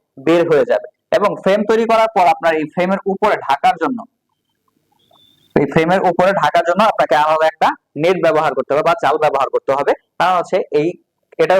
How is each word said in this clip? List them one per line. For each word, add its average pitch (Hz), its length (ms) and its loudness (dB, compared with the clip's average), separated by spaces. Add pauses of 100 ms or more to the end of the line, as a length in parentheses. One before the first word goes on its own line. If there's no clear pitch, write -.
(200)
বের 160 300 2
হয়ে 143 160 2
যাবে। 113 220 -2 (240)
এবং 196 180 0 (120)
ফ্রেম 196 280 0
তৈরি 226 160 0
করার 220 300 2
পর 185 120 4
আপনার 165 280 0
এই 156 180 -4
ফ্রেমের 185 320 -2
উপরে 196 320 0
ঢাকার 180 440 0
জন্য, 139 180 -4 (1600)
এই 147 100 0
ফ্রেমের 165 360 0
উপরে 180 320 2
ঢাকার 170 360 0
জন্য 196 140 0
আপনাকে 185 320 0
আলাদা 156 320 2
একটা - 200 -2 (280)
নেট 170 260 0
ব্যবহার 156 320 0
করতে 131 200 -6
হবে 151 100 0
বা 170 180 2
জাল 147 160 0
ব্যবহার 139 320 0
করতে - 240 -2
হবে, 143 180 -2 (260)
কারণ 180 200 0
হচ্ছে 170 200 -4 (140)
এই, 151 160 0 (500)
এটা 165 220 2